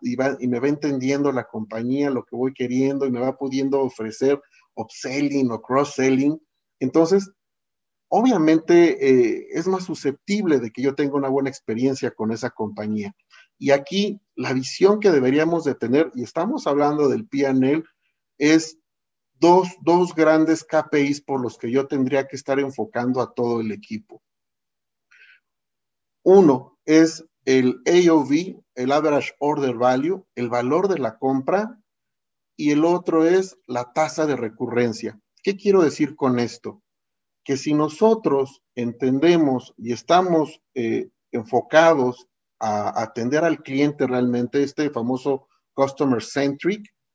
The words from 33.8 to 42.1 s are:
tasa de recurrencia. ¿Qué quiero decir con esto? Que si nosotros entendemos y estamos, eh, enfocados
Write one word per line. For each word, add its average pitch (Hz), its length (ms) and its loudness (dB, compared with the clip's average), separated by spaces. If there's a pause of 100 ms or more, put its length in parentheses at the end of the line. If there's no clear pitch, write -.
tasa 156 340 -2
de 139 100 -2
recurrencia. 117 800 -4 (240)
¿Qué 202 140 -2
quiero 190 260 2
decir 147 320 0
con 127 240 0
esto? 113 420 -6 (640)
Que 139 120 -4
si 151 180 -4
nosotros 151 880 0 (140)
entendemos 135 1000 0
y 117 160 -8
estamos, 165 680 0 (120)
eh, 113 360 -4 (220)
enfocados 127 960 2 (320)